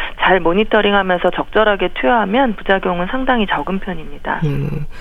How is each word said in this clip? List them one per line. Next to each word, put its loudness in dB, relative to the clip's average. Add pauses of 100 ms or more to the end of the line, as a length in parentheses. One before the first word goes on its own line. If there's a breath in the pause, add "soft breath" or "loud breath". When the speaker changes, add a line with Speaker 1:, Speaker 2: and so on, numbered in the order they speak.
(200 loud breath)
Speaker 1:
잘 4
모니터링하면서 2
적절하게 0 (100)
투여하면 2
부작용은 0
상당히 0
적은 -2
편입니다. -6
Speaker 2:
음, -2 (140 loud breath)